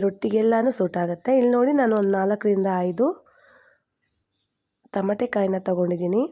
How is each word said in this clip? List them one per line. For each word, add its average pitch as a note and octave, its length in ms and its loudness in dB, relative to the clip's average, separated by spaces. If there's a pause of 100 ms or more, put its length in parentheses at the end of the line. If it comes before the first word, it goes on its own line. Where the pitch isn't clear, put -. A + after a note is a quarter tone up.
ರೊಟ್ಟಿಗೆಲ್ಲನೂ A3 760 0
ಸೂಟ್ F#3 240 -2
ಆಗುತ್ತೆ. F3 360 -4
ಇಲ್ಲಿ A#3+ 180 4
ನೋಡಿ, B3+ 240 2
ನಾನು A3+ 180 2
ಒಂದು G3 180 0
ನಾಲ್ಕರಿಂದ G3 520 0 (200)
ಐದು F#3+ 180 0 (1900)
ತಮಟೆಕಾಯಿನ G3+ 640 -2 (100)
ತಗೊಂಡಿದ್ದೀನಿ, F3+ 640 0